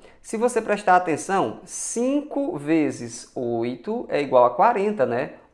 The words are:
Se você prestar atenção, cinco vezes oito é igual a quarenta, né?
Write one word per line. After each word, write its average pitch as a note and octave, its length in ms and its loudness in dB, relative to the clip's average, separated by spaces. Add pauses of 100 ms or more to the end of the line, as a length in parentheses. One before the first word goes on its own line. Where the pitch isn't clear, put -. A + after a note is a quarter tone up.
(220)
Se - 140 -8
você A3+ 260 0
prestar G3+ 360 2
atenção, E3 640 -2
cinco C#4 920 -4
vezes C#3+ 760 -2
oito B2 760 -4
é D3 120 0
igual C3 220 6
a B2 60 6
quarenta, G#3 560 2
né? A#2+ 300 -2 (180)